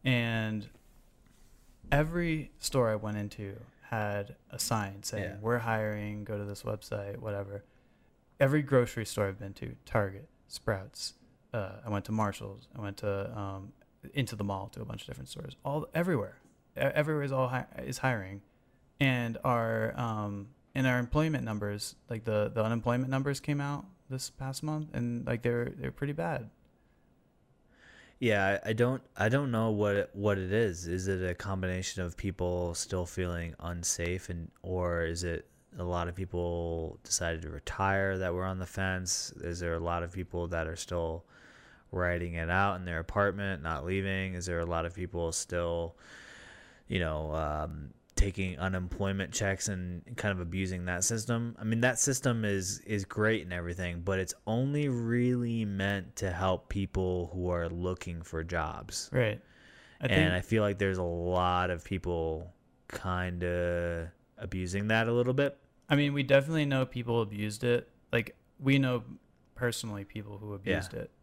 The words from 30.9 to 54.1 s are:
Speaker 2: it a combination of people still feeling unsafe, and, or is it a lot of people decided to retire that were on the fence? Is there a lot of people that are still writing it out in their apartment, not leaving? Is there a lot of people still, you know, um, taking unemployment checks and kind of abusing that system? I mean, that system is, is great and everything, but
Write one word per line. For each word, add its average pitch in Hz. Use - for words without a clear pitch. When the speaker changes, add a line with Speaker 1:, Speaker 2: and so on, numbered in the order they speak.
Speaker 2:
it 92
a 87
combination 92
of 85
people 87
still 90
feeling 85
unsafe, 87
and, 85
or 87
is 85
it 82
a 90
lot 87
of 87
people 85
decided 85
to 80
retire 98
that 90
were 90
on 92
the 92
fence? 92
Is 85
there 85
a 82
lot 85
of 87
people 87
that 82
are 80
still 82
writing 87
it 82
out 98
in 92
their 85
apartment, 98
not 80
leaving? 95
Is 87
there 85
a 85
lot 82
of 85
people 85
still, 85
you -
know, 78
um, 76
taking 92
unemployment 92
checks 98
and 90
kind 104
of 92
abusing 90
that 90
system? 117
I 107
mean, 113
that 123
system 123
is, 98
is 104
great 107
and 90
everything, 87
but 95